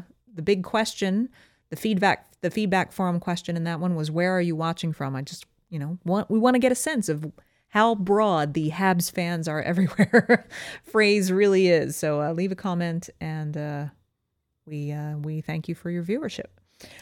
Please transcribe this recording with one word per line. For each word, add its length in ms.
the 80
big 220
question, 640
the 60
feedback, 520
the 80
feedback 420
forum 280
question 380
in 80
that 140
one 160
was, 140
"Where 260
are 60
you 140
watching 380
from?" 220
I 60
just, 240
you 100
know, 260
want, 240
we 100
wanna 200
get 120
a 40
sense 340
of 220
how 240
broad 600
the 180
Habs 400
fans 360
are 140
<laughs> 100
everywhere 760
phrase 480
really 360
is. 280
So, 260
uh, 120
leave 180
a 40
comment 540
and, 360
uh, 280
we, 260
uh, 260
we 240
thank 260
you 80
for 140
your 140
viewership. 440